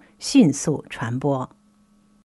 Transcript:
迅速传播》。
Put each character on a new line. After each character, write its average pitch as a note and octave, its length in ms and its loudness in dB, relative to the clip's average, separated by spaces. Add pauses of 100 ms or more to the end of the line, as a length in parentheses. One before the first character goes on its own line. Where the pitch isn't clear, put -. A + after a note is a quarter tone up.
(200)
迅 G3 340 4
速 - 340 -6
传 A#2+ 300 -8
播》。 C#3 220 -2 (840)